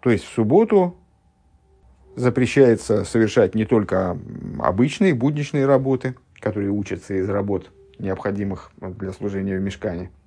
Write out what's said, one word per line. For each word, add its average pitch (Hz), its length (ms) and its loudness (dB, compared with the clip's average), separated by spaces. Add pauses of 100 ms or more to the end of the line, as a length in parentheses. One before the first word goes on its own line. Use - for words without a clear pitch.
То 123 100 2
есть 104 140 2
в - 80 -18
субботу 180 640 2 (1160)
запрещается 120 880 4
совершать 113 500 2
не 110 100 0
только, 95 540 0
м, - 440 -12
обычные 143 520 2
будничные 143 520 -2
работы, 131 500 0 (240)
которые 101 300 -4
учатся 98 440 -6
из 95 140 -2
работ, 98 440 -4 (260)
необходимых 98 760 -4
для 95 360 -10
служения 98 460 -4
в 95 40 -4
Мишкане 92 480 -6 (160)